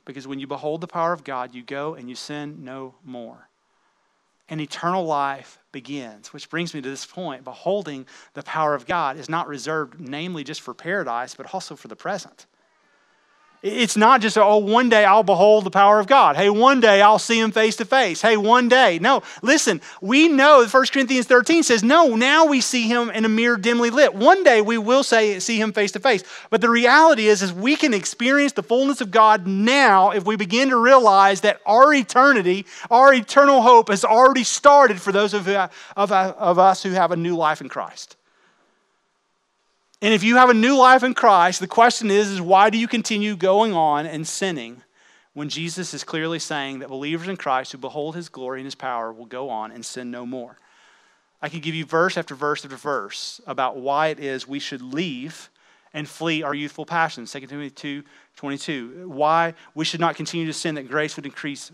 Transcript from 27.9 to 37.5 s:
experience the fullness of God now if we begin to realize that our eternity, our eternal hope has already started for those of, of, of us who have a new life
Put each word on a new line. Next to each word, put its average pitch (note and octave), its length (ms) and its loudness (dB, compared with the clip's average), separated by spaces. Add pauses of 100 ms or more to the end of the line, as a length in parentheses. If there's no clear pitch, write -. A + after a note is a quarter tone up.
experience C4 580 -2
the F#3+ 100 -6
fullness C4 380 -2
of G#3 100 -8
God G#3+ 360 4
now G3+ 640 2
if F#3+ 160 -4
we G#3+ 100 -2
begin G#3+ 320 -2
to B3+ 80 0
realize G#3 640 4
that - 240 0
our C4 300 6
eternity, A3 720 2 (240)
our C4 240 8
eternal C#4 480 4
hope A#3 260 6
has G3+ 160 -2
already B3 400 4
started C4+ 560 4
for G3+ 100 -6
those G3+ 220 0
of, G3 160 -4
of, G3 640 -4
of F#3+ 460 0
us F#3 240 4
who F#3+ 80 -6
have F3+ 220 0
a F3 40 -2
new E3+ 180 -4
life D#3 280 -2